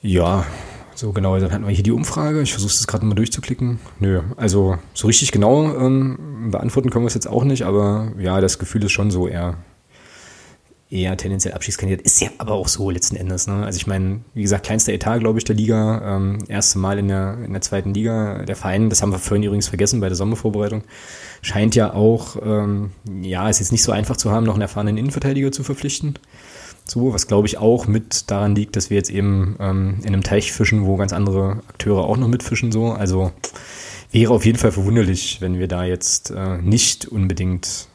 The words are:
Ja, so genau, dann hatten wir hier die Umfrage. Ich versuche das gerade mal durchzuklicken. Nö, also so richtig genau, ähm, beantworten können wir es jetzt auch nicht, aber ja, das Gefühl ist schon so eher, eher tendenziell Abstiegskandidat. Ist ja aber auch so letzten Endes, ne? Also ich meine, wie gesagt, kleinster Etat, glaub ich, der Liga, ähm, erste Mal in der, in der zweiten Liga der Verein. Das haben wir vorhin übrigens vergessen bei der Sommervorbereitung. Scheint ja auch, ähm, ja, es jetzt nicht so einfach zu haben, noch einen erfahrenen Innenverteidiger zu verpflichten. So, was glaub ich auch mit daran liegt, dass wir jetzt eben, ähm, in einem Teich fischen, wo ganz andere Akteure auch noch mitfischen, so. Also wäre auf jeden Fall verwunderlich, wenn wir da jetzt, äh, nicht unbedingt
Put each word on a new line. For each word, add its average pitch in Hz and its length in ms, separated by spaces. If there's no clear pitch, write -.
Ja, 90 420
so 107 200
genau, 95 260
dann 92 120
hatten 104 140
wir 101 80
hier 92 100
die 107 80
Umfrage. 151 520
Ich 131 100
versuche 104 180
das - 140
gerade 107 220
mal 104 80
durchzuklicken. 117 640
Nö, 95 220
also 95 400
so - 140
richtig 113 240
genau, 135 440
ähm, 131 760
beantworten 123 400
können 117 140
wir - 20
es - 80
jetzt 110 120
auch 117 160
nicht, 135 200
aber 104 560
ja, 92 200
das 95 200
Gefühl 104 240
ist 98 80
schon 104 180
so 90 180
eher, 85 300
eher 92 260
tendenziell 95 380
Abstiegskandidat. - 500
Ist - 160
ja - 160
aber 110 160
auch 95 140
so 95 240
letzten 90 240
Endes, 92 320
ne? 101 180
Also 95 120
ich - 100
meine, 95 340
wie 110 80
gesagt, 98 240
kleinster 110 260
Etat, 113 280
glaub 110 160
ich, 113 60
der 110 120
Liga, 107 600
ähm, 98 200
erste 101 300
Mal 98 220
in 98 80
der, 98 360
in 101 80
der 95 120
zweiten 98 320
Liga 107 480
der 98 120
Verein. 104 360
Das 107 100
haben 107 100
wir 90 60
vorhin 101 240
übrigens 101 260
vergessen 101 340
bei 95 60
der 92 80
Sommervorbereitung. 104 680
Scheint 107 320
ja 107 200
auch, 110 500
ähm, 104 480
ja, 92 280
es 101 80
jetzt 92 140
nicht 117 100
so - 100
einfach 107 260
zu - 120
haben, 113 160
noch 107 80
einen 104 80
erfahrenen 104 360
Innenverteidiger 139 540
zu 139 120
verpflichten. 143 560
So, 123 260
was 98 160
glaub 104 180
ich 104 120
auch 113 300
mit - 420
daran 104 260
liegt, 104 200
dass 98 160
wir 101 60
jetzt 95 120
eben, 98 500
ähm, 95 420
in 104 80
einem 98 120
Teich - 300
fischen, 107 340
wo 95 100
ganz 98 160
andere 98 580
Akteure 104 340
auch - 140
noch 127 100
mitfischen, 117 440
so. 113 200
Also 95 400
wäre 113 200
auf 104 140
jeden 113 140
Fall 117 120
verwunderlich, 98 720
wenn 90 160
wir 92 100
da 90 180
jetzt, - 440
äh, 95 300
nicht 98 480
unbedingt 92 880